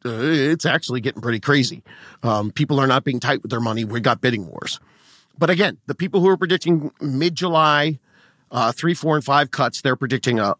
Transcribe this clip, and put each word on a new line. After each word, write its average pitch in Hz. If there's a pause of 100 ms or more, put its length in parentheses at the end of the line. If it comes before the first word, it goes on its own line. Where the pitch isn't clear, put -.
uh, 120
it's 147
actually 127
getting 113
pretty 117
crazy. 131 (400)
Um, 107
people 147
are 135
not 131
being 123
tight 139
with -
their 117
money. 113
We 110
got 117
bidding 113
wars. - (600)
But 160
again, 180
the 143
people 190
who 185
are 190
predicting 165 (100)
mid-July, 156 (520)
uh, 117
three, 170
four, 156
and 143
five 139
cuts, -
they're 131
predicting 120
a, 101